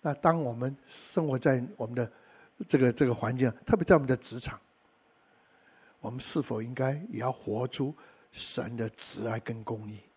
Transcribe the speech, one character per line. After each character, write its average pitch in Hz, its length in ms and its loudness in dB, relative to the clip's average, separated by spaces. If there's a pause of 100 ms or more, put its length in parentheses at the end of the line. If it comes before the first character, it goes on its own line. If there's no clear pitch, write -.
那 151 140 0
当 165 280 4
我 123 100 -2
们 127 220 -4 (120)
生 - 400 -4
活 131 120 0
在 127 240 4 (140)
我 117 100 -4
们 120 80 -8
的 120 160 -2 (560)
这 151 120 4
个， 123 140 6
这 139 140 4
个 120 80 4
环 120 220 -2
境， 123 140 4 (160)
特 226 100 4
别 175 80 2
在 185 100 10
我 160 40 8
们 135 100 2
的 127 80 4
职 - 240 -10
场， - 180 -10 (1400)
我 120 100 -8
们 123 80 -8
是 - 220 -2
否 117 220 -4
应 123 120 -8
该 131 200 0 (160)
也 - 100 -6
要 127 100 0
活 120 380 -4
出 143 260 -4 (380)
神 - 440 -6
的 113 140 -2
慈 - 380 -8
爱 110 120 -2
跟 113 220 -8
公 107 280 -8
义？ 104 100 -12 (160)